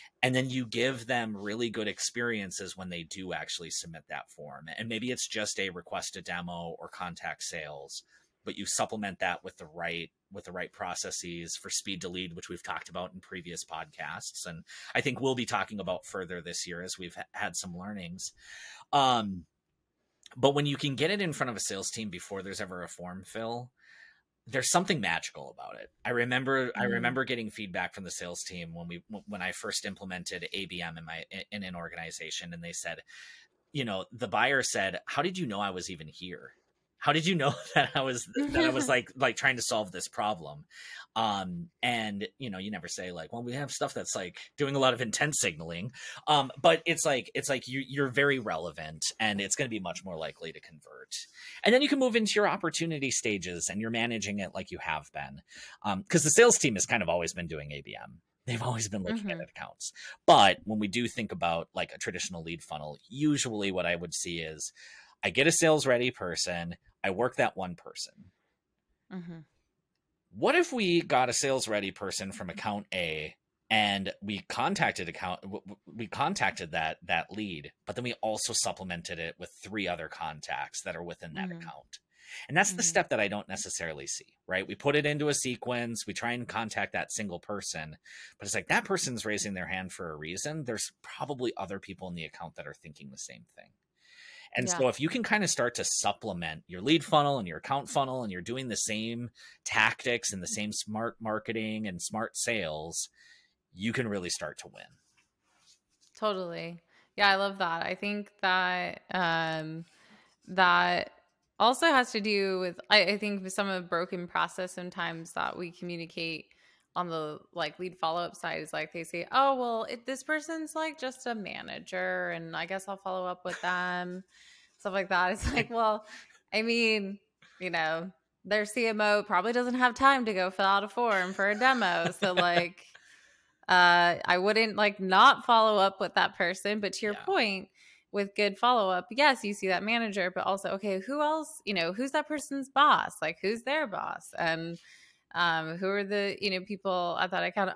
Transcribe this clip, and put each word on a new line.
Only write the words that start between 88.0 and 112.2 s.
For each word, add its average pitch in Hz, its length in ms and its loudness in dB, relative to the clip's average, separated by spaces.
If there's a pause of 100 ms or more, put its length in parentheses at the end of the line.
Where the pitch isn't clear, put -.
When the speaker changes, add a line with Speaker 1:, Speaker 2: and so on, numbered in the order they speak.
Speaker 1:
but 104 80 -10
it's 98 80 -2
like, - 140 -2
that 220 160 2
person's 135 400 -2
raising 104 300 -2
their 90 140 -6
hand 95 240 -6
for 87 180 -8
a 78 60 -8
reason. 98 480 -6
There's 113 260 -4 (120)
probably 127 540 -4
other 98 220 -6
people 92 300 -12
in 87 60 -8
the 82 100 -6
account 78 320 -12
that 76 100 -12
are 71 80 -12
thinking 73 360 -18
the 67 60 -20
same 58 300 -16 (100)
thing. 50 140 -20 (840)
And 127 140 0
Speaker 2:
Yeah. 175 100 0
Speaker 1:
so 127 100 4
if 120 120 0
you 151 80 2
can 240 140 -2
kind 208 220 2
of - 60 4
start 120 240 0
to 104 100 -2
supplement 87 840 -2
your 90 140 -10
lead 147 240 4
funnel 143 340 4
and 98 100 -4
your 78 100 -6
account 143 320 -4
funnel, 131 320 0
and 104 100 -6
you're 90 80 -6
doing 123 280 -6
the 104 80 -4
same 113 540 -4 (340)
tactics 113 680 2
and 92 100 -6
the 85 40 -8
same 107 260 -4
smart 110 480 -4
marketing 110 640 -4
and 87 140 -8
smart 110 360 -6
sales, 82 720 -2 (640)
you 107 200 -2
can 120 160 0
really 92 220 -4
start - 280 -6
to - 100 -16
win. 50 180 -20 (1300)
Speaker 2:
Totally. 175 640 -4 (360)
Yeah, 202 120 8
I 196 60 8
love 196 240 2
that. 165 260 0
I 185 120 -2
think 208 340 -4 (100)
that, 180 640 2 (100)
um, 165 720 0 (640)
that 180 640 6 (480)
also 254 280 6
has 262 260 6
to 220 80 0